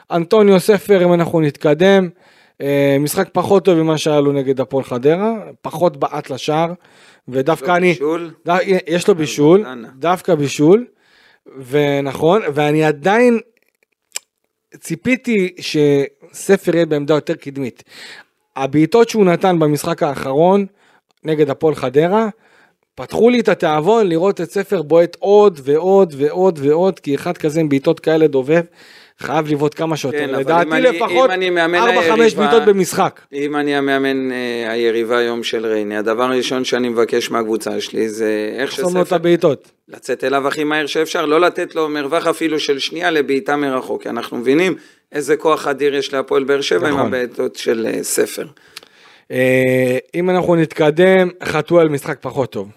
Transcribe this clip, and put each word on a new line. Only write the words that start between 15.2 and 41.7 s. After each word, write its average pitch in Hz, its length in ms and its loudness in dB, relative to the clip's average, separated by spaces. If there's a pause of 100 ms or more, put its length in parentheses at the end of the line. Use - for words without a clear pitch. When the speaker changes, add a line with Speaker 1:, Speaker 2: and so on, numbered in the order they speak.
Speaker 1:
שספר 147 1120 0
יהיה 170 120 2
בעמדה 151 280 -2
יותר 147 200 -2
קדמית. 135 480 -10 (720)
הבעיטות 151 520 2
שהוא 220 160 2
נתן 180 340 2
במשחק 156 440 0
האחרון, 160 640 2 (580)
נגד 151 260 0
הפועל 151 240 0
חדרה, 170 540 0 (680)
פתחו 196 360 2
לי 247 100 2
את 214 80 0
התיאבון 175 580 2
לראות 175 340 0
את 165 100 -8
ספר 196 320 -4
בועט 165 360 2
עוד 202 460 4
ועוד 170 520 2
ועוד 165 460 0
ועוד, 165 380 2
כי 143 140 -4
אחד 175 240 -6
כזה 156 220 -2
עם 160 80 0
בעיטות 143 320 0
כאלה 160 260 2
דובב, 143 360 2 (600)
חייב 151 260 -4
לבעוט 147 300 -2
כמה 160 180 -4
שיותר. 139 220 -6
Speaker 2:
כן, 147 120 -4
אבל 135 100 -2
Speaker 1:
לדעתי 160 280 2
Speaker 2:
אם 160 40 -2
אני, 202 100 2
Speaker 1:
לפחות 220 480 2
Speaker 2:
אם 185 40 -2
אני 185 160 -2
מאמן 175 280 0
Speaker 1:
ארבע, 175 240 2
חמש 165 180 2
Speaker 2:
היריבה, 220 260 2
Speaker 1:
בעיטות 220 180 2
במשחק. 190 560 0 (120)
Speaker 2:
אם 143 240 -4
אני 147 200 -2
המאמן, 135 560 -2
אה, 123 40 -8 (360)
היריבה 117 460 0
היום 117 240 -2
של 113 240 -6
ריינה, 107 320 -4
הדבר 110 240 -2
הראשון 127 420 -2
שאני 123 240 -2
מבקש 117 420 -2
מהקבוצה 107 500 -4
שלי 113 280 -4
זה 107 500 -4
איך 135 140 -6
Speaker 1:
לחסום 135 120 -6
לו 180 60 0
Speaker 2:
שספר 180 120 0
Speaker 1:
את 175 180 -2
הבעיטות. 165 500 0 (180)
Speaker 2:
לצאת - 360 -8
אליו 139 240 0
הכי 151 160 -4
מהר 151 220 -2
שאפשר, 160 400 -2
לא 151 140 2
לתת 175 340 0